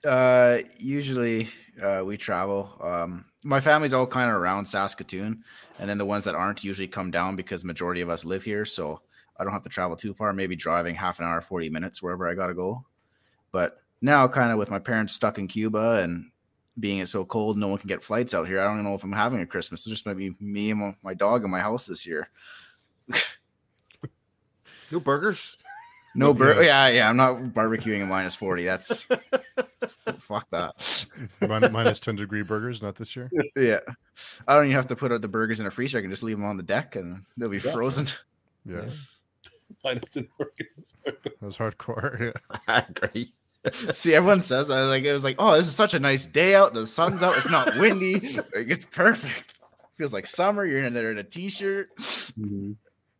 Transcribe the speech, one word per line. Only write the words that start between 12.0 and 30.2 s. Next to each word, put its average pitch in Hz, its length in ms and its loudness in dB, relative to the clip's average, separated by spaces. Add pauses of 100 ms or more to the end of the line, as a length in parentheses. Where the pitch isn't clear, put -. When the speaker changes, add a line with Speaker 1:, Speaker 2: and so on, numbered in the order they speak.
Speaker 1:
wherever 90 260 -4
I 87 60 -2
gotta 90 200 -4
go. 98 300 -6 (680)
But - 300 -2 (220)
now, 135 260 6
kinda 120 300 2
with 101 120 -2
my 98 80 -4
parents 110 360 -2
stuck 107 240 -2
in 95 100 -6
Cuba 110 540 0
and 85 280 -6 (480)
being 101 220 -4
it's 90 100 -6
so 95 140 -2
cold, 107 340 -2
no 104 80 0
one 98 120 -2
can 101 100 -12
get 95 160 -6
flights 120 300 -2
out 85 120 0
here. 95 140 0
I 98 40 2
don't 104 100 0
even 107 100 -4
know 101 100 -4
if 95 80 -8
I'm 95 80 -8
having 107 300 0
a 85 60 -4
Christmas. - 380 -8
It 110 60 -10
just 107 160 -8
might 101 100 -6
be 92 220 -8
me 104 320 -4
and 107 80 0
my, 101 240 -6
my 95 100 -10
dog 104 320 2
in 95 60 -2
my 92 80 -2
house 107 280 -2
this 87 200 -8
year. 80 220 -6 (800)
<laughs> 123 60 -8 (1800)
Speaker 2:
No 170 80 -4
burgers? 147 580 -2 (560)
Speaker 1:
No 143 180 6
bur-, 139 300 8
Speaker 3:
Yeah. 139 260 8
Speaker 1:
yeah, 120 60 6
yeah. 113 160 8
I'm 117 60 4
not 127 200 6 (160)
barbecuing 110 480 0
in 98 80 -2
minus 95 260 -2
forty. 90 300 -2
That's 92 420 -2 (560)
Speaker 2:
<laughs> - 560 -10
Speaker 1:
fuck - 320 -8